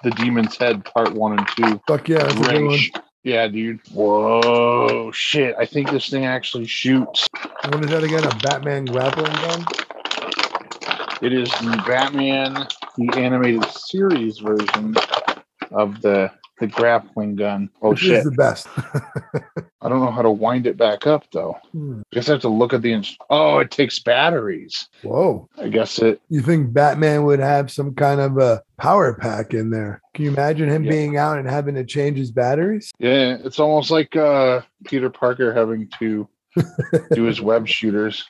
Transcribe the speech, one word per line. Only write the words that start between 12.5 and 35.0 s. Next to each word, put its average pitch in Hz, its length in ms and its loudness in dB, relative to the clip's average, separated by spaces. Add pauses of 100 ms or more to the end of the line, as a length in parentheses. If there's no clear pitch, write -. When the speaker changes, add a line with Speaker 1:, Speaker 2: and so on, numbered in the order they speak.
Speaker 1:
the 120 120 0 (100)
animated 123 540 2
series 147 680 -2
version 107 560 -2 (760)
of 104 300 -2
the, 98 280 2 (300)
the 113 80 0
grappling 110 680 0
gun. 101 340 -4 (120)
Oh, 110 80 4
Speaker 2:
Which 104 100 2
Speaker 1:
shit. 175 180 4
Speaker 2:
is 123 60 2
the 147 80 0
best. - 400 0
<laughs> - 40 -8 (1080)
Speaker 1:
I 117 60 -6
don't 127 120 0
know 127 120 0
how 120 100 -2
to 113 80 6
wind 117 360 0
it - 100 0
back 107 300 2
up, 151 260 2
though. - 260 -6 (140)
Speaker 2:
Hmm. 143 280 -8 (120)
Speaker 1:
I - 40 -18
guess 123 120 -2
I 151 40 4
have 139 100 2
to 127 60 0
look 117 240 2
at 117 100 0
the 120 100 0
ins-, 104 240 -4 (140)
oh, 147 280 4
it 139 120 0
takes - 300 0
batteries. 120 880 0 (140)
Speaker 2:
Whoa. 139 460 0 (100)
Speaker 1:
I - 100 -6
guess 104 320 -2
it 113 280 4
Speaker 2:
You 151 140 0
think 143 300 2
Batman 147 520 4
would 143 160 4
have 143 300 2
some 139 240 -6
kind 143 260 2
of 139 180 0
a 120 240 4 (160)
power 165 360 4
pack 110 400 -4
in 113 160 -2
there? 107 300 -6 (140)
Can 151 100 -4
you 143 80 0
imagine 147 360 0
him 156 160 0
Speaker 1:
Yeah. 147 60 -2
Speaker 2:
being 147 260 0
out 147 220 0
and 131 100 -6
having 143 280 -4
to 131 80 -4
change 143 340 -2
his 127 140 -4
batteries? 151 680 0
Speaker 1:
Yeah, 127 460 2
it's 131 160 -6
almost 151 300 2
like, 160 260 2
uh, 135 460 4 (220)
Peter 131 260 -2